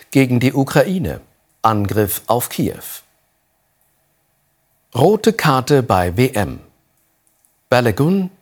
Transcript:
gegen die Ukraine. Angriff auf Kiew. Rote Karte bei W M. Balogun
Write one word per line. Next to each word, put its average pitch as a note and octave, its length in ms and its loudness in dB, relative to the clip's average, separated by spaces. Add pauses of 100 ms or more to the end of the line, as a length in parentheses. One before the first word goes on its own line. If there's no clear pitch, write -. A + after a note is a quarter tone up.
(120)
gegen B2 300 2
die C3 100 0
Ukraine. C#3 720 -2 (400)
Angriff G#2 680 0
auf A#2 220 -2
Kiew. - 340 -6 (2000)
Rote G#3 380 2
Karte C3 520 0
bei F#2 340 0
W B2+ 160 2
M. - 260 -4 (1080)
Balogun C#3 600 0 (120)